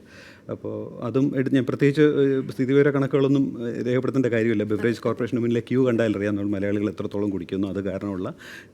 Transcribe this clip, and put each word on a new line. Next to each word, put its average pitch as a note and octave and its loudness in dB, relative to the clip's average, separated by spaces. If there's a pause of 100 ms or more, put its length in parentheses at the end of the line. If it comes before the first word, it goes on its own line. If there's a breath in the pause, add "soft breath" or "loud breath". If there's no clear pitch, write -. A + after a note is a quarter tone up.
(500 loud breath)
അപ്പോൾ G#2+ -8
അതും C3 0
എടുത്ത് C3 2
ഞാൻ B2 2
പ്രത്യേകിച്ച്, C#3+ 2
ഏഹ്, C#3 2
സ്ഥിതിവിവര C#3 4
കണക്കുകളൊന്നും, C3+ 2
ഏഹ്, A2+ -6
രേഖപ്പെടുത്തേണ്ട B2 0
കാര്യമില്ല. A2 2
ബിവറേജ് G#2+ 0
കോർപ്പറേഷന് A#2 -2
മുന്നിലെ A#2 2
ക്യൂ B2+ 2
കണ്ടാൽ A2+ 2
അറിയാം G#2 0
നമ്മൾ G2+ -2
മലയാളികൾ G2+ 0
എത്രത്തോളം G#2 -4
കുടിക്കുന്നു, F#2+ -4
അത് F#2+ -6
കാരണമുള്ള G2 -6 (400 loud breath)